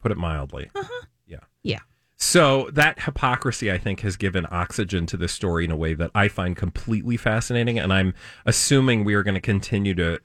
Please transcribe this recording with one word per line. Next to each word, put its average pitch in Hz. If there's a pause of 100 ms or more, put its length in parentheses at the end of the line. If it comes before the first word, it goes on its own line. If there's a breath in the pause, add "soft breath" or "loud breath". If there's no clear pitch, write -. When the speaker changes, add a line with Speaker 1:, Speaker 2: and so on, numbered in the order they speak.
Speaker 1:
Put 110
it 92
mildly. 71
Speaker 2:
Uh-huh. - (200)
Speaker 1:
Yeah. 76 (240)
Speaker 2:
Yeah. - (380)
Speaker 1:
So 135
that 147
hypocrisy, 123
I 90
think, 98
has 95
given 90
oxygen 87
to 95
this 85
story 85
in 82
a 78
way 80
that 80
I 104
find 90
completely 113
fascinating, 117
and 95
I'm 95 (320 loud breath)
assuming 127
we 104
are 101
gonna 98
continue 101
to, 85